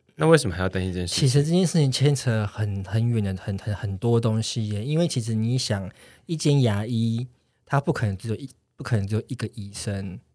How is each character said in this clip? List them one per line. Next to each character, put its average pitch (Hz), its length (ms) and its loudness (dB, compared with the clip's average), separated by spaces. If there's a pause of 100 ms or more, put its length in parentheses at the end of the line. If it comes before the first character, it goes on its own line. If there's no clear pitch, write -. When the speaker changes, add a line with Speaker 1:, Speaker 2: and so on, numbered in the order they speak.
(160)
Speaker 1:
那 156 120 2
为 160 100 8
什 147 100 -2
么 85 80 -2
还 90 60 -2
要 92 80 2
担 92 140 -2
心 92 80 -2
这 90 80 -4
件 87 80 -2
事 - 80 -4
情？ - 60 -2
Speaker 2:
其 143 60 6
实 139 160 4
这 151 60 -4
件 180 160 4
事 170 140 2
情 139 100 4
牵 139 240 2
扯 113 320 0
很， 101 380 -4
很 113 240 0
远 113 160 2
的， 95 180 -2
很， 98 160 -4
很， 104 160 -6
很 98 240 -4
多 117 220 2
东 110 240 2
西 110 260 -4
耶。 104 140 -4
因 151 160 0
为 175 80 2
其 135 140 -4
实 113 120 -4
你 113 240 0
想， 98 320 -2 (360)
一 170 100 -4
间 143 260 4
牙 107 240 2
医， 117 400 0 (400)
它 143 140 0
不 147 140 0
可 117 120 -2
能 101 120 0
只 113 100 -14
有 110 80 -4
一， 139 120 -10 (280)
不 - 80 -14
可 120 140 0
能 98 100 -2
只 107 80 -2
有 110 140 -2
一 - 40 -10
个 110 220 -6
医 101 180 -12
生， 98 460 -6 (160)